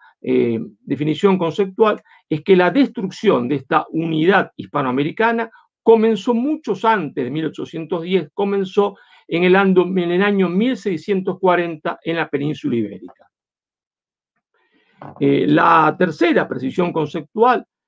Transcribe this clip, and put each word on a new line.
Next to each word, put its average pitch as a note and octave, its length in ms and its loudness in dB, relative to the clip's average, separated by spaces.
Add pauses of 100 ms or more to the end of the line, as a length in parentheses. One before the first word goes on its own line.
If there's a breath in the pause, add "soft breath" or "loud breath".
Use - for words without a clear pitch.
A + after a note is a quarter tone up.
(200 soft breath)
eh, B2 380 0 (220)
definición D3+ 580 0
conceptual F#3+ 640 0 (260 soft breath)
es D3+ 140 -4
que G3 120 4
la F3+ 160 4
destrucción F#3 800 0
de D3 80 0
esta D3+ 320 -2
unidad E3 680 0
hispanoamericana F#3 920 -2 (320 soft breath)
comenzó A3+ 520 4
muchos A#3+ 500 -4
antes F3 400 0
de B2 60 -6
mil D#3 160 -4
ochocientos D#3+ 560 -8
diez, F3 320 -2
comenzó G3 640 -2 (300 loud breath)
en E3+ 180 -2
el F3+ 100 6
ando-, F#3+ 320 4
en F3+ 240 -2
el F3 120 0
año G3+ 260 0
mil A3 280 0
seiscientos F#3 640 -4
cuarenta E3+ 640 -2
en E3 140 -4
la D#3 120 -4
península C#3+ 480 -4
ibérica. G2 540 -8 (1900)
Eh, C#3 280 2
la D#3+ 520 4
tercera F#3+ 480 0
precisión C3+ 460 -4
conceptual, E3 720 -2 (240)